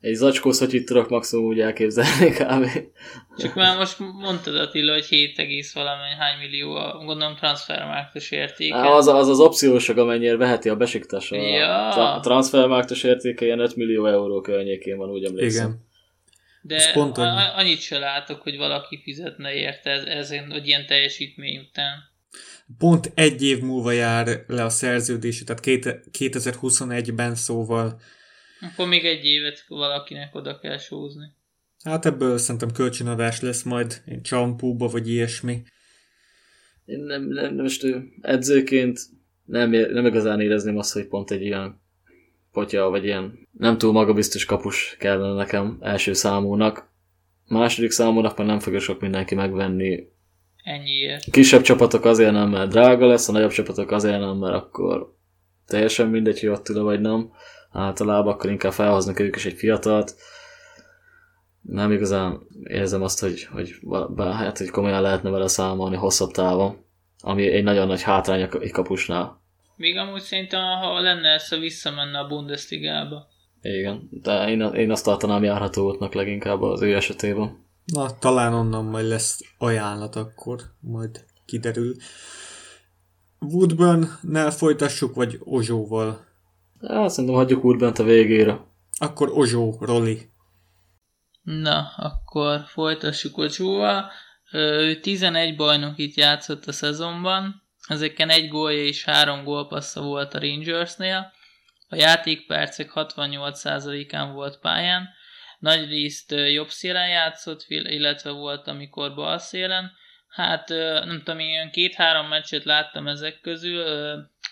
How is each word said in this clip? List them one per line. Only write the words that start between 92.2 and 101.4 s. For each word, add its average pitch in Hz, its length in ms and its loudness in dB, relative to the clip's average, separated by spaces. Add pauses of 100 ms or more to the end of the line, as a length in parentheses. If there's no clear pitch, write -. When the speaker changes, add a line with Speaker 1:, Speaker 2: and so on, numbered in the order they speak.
Speaker 2:
folytassuk 156 720 -4
Ozsóval. 196 720 -2 (420)
Ö, 160 60 -6
ő 156 420 0
tizenegy 165 560 -2
bajnokit 147 580 0
játszott 147 500 0
a 151 80 -10
szezonban, 175 920 -4 (260)
ezeken 156 420 -2
egy 160 180 4
gólja 151 360 0
és 143 200 -4
három 147 400 2
gólpassza 147 560 -8
volt 143 340 -6
a 143 60 -6
Rangersnél. 170 920 -6 (560)